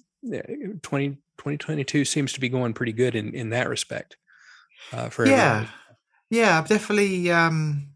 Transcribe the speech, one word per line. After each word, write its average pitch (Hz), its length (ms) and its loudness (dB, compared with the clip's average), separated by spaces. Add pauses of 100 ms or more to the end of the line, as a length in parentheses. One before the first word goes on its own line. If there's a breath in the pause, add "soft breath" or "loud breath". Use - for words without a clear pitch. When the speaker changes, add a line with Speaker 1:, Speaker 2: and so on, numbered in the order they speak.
(360)
Speaker 1:
uh, - 60 -6 (420)
twenty, 139 340 -4 (200)
twenty 147 200 -6
twenty-two 147 460 -2
seems 139 300 -2
to - 80 -10
be 131 80 -2
going 123 240 -2
pretty 117 200 -4
good 120 220 0
in, 107 180 -4
in 117 180 -8
that 123 180 -2
respect, - 480 -8 (720 loud breath)
uh, 120 180 -6
for - 160 0
Speaker 2:
Yeah. 269 60 8 (220)
Speaker 1:
everybody. 107 160 -2 (600 loud breath)
Speaker 2:
Yeah, 220 300 4
I've 156 80 -2
definitely, 202 640 2
um, 160 640 2